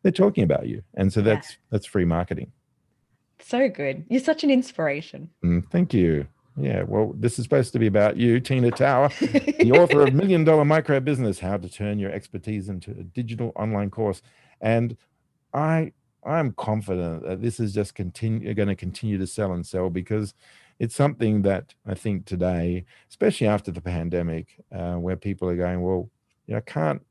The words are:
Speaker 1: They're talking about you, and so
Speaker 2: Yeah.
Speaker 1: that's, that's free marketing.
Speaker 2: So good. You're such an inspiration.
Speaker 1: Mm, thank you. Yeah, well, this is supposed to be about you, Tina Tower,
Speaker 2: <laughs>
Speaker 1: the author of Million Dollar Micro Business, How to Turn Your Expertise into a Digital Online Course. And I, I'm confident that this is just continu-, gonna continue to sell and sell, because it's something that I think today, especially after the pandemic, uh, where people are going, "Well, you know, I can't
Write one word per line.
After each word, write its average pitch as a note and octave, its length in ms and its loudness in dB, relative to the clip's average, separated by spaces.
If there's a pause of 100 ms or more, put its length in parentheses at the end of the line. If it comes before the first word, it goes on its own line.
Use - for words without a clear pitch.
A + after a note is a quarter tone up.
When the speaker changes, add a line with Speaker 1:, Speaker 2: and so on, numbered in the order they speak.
Speaker 1:
They're F#3+ 80 4
talking F#3+ 320 2
about D2+ 240 0
you, G1+ 160 -8 (100)
and F#2+ 180 0
so A2 80 0
Speaker 2:
Yeah. G#2+ 140 4
Speaker 1:
that's, - 240 -4 (140)
that's G#2+ 160 -2
free F#2 180 0
marketing. E2 460 -2 (880)
Speaker 2:
So B3 280 0
good. C#3+ 400 -4
You're B3+ 140 0
such D#4 220 0
an C#4+ 80 4
inspiration. D#3 800 -2 (120)
Speaker 1:
Mm, F2 260 0
thank F2 240 0
you. D#2+ 340 2 (300)
Yeah, F#2 260 -2
well, G#2+ 340 -2
this A#2 200 -2
is B2 60 -6
supposed C3+ 300 0
to A2+ 60 -2
be A2+ 80 4
about G#2 280 2
you, A#2 240 4
Tina B2 320 2
Tower, C#3 440 2
Speaker 2:
<laughs> - 40 -14
Speaker 1:
the C#4 560 2
author D#3 280 8
of C3+ 100 6
Million E3+ 320 4
Dollar D#3 180 6
Micro D3 380 2
Business, B2+ 360 -2
How G2 200 -4
to F2+ 100 -8
Turn G#2 320 -6
Your G2 120 -4
Expertise G#2 580 -8
into F#2 220 -10
a F#2+ 120 -12
Digital A#2 540 -8
Online G#2 320 -2
Course. G#2 320 -4 (400)
And A#2 340 0 (580)
I, D#3 380 0 (320)
I'm D3 300 -2
confident F2+ 720 -4
that F#2+ 140 -6
this A#2 180 -4
is G#2 140 -4
just G2+ 200 -4
continu-, A2 640 -6
gonna G2+ 220 -2
continue G2 400 -6
to F#2+ 100 -2
sell G2+ 240 -4
and F2 160 -4
sell, F#2 220 -2
because G2 440 -4 (460)
it's A#2 160 -4
something A2+ 460 2
that F#2+ 320 0 (120)
I G2 80 -6
think G2 320 -4
today, F2+ 600 -2 (240)
especially - 380 0
after G#2 220 0
the F2 120 -10
pandemic, E2+ 880 -4
uh, F2 220 -6
where F2+ 240 -4
people F#2 320 -6
are F2 80 -2
going, F2+ 240 -2
"Well, F2+ 280 -2 (380)
you - 60 -8
know, A2 60 -4
I - 20 -6
can't D#3 500 -4